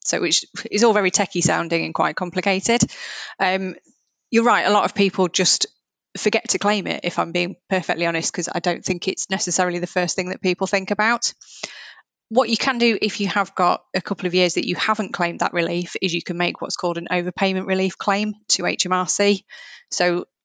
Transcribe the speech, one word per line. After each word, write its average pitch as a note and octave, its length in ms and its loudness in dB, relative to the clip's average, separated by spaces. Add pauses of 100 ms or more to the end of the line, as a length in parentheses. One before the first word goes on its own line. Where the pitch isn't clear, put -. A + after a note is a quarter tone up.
so E3 160 -2
which E3+ 240 0 (260)
is G#3 140 4
all A3 80 6
very G3 180 2
techie F3+ 320 0
sounding E3 400 2
and D#3+ 100 -6
quite D#3 220 0
complicated. F#3+ 680 0 (540)
Um, F#3 380 0 (560)
you're A3+ 140 4
right, F#3+ 200 4
a F#3 60 4
lot G#3 140 4
of - 100 -2
people F#3+ 320 2
just - 380 0 (520)
forget - 320 0
to F#3+ 80 0
claim G3+ 300 0
it, E3 160 -4
if F3 160 -4
I'm E3+ 120 -2
being F3 260 -2 (120)
perfectly F3 380 0
honest, E3 260 -2
'cause E3+ 180 -4
I E3+ 80 -2
don't - 240 -2
think F3+ 240 -4
it's - 220 -6
necessarily F3+ 480 0
the F3 80 -6
first F3 300 -2
thing F3+ 140 -4
that - 120 -10
people F#3 240 0
think F#3+ 240 0
about. G#3+ 420 0 (1000)
What A3+ 200 4
you A3+ 80 0
can B3+ 220 0
do A#3 200 4
if - 200 -2
you G3+ 80 0
have G3 260 -2
got F3+ 300 2 (100)
a F#3 80 -2
couple - 240 -4
of E3+ 80 -2
years F3+ 220 4
that - 120 -2
you F3 80 -2
haven't G#3+ 380 -2
claimed E3+ 280 -2
that - 120 0
relief F3 480 -2
is E3 140 0
you E3+ 80 -4
can E3+ 120 -6
make F3 240 -2
what's - 160 -6
called F3 220 -2
an E3+ 140 -8
overpayment F#3+ 560 0
relief F#3+ 320 0
claim G#3 340 0 (160)
to F#3 160 0
H F3+ 220 0
M F3+ 60 0
R F3+ 140 0
C. G3+ 380 2 (460)
So F3 340 2 (200)